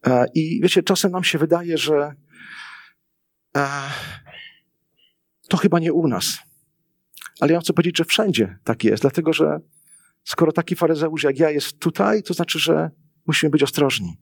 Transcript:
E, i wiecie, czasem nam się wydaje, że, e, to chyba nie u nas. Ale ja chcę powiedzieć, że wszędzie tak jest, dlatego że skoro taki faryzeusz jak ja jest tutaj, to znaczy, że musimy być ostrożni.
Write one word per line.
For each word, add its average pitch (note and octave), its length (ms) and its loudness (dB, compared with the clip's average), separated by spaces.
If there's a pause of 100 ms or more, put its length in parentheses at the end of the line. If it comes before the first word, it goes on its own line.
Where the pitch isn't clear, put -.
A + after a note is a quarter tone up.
E, B2 280 4
i D#3+ 280 0
wiecie, F3+ 200 4
czasem F#3+ 300 0
nam F3+ 120 -4
się - 140 0
wydaje, E3+ 400 0
że, D3 360 0 (1400)
e, C#3+ 120 0 (1800)
to F3+ 80 2
chyba E3+ 220 2
nie E3 140 0
u D#3+ 160 2
nas. - 300 -4 (1000)
Ale D3 120 2
ja E3+ 80 2
chcę E3+ 120 -4
powiedzieć, E3 260 0
że E3 60 0
wszędzie A2+ 600 0
tak - 200 -2
jest, G2+ 180 2
dlatego D#3+ 300 0
że D#3 280 0 (640)
skoro D#3 280 2
taki E3+ 240 -2
faryzeusz D#3+ 460 0
jak C#3 160 0
ja D#3+ 120 4
jest - 280 -4
tutaj, G3 440 0
to F3+ 120 -6
znaczy, E3+ 240 -4
że D#3+ 320 0 (360)
musimy D#3 240 2
być D3 120 4
ostrożni. C3 600 0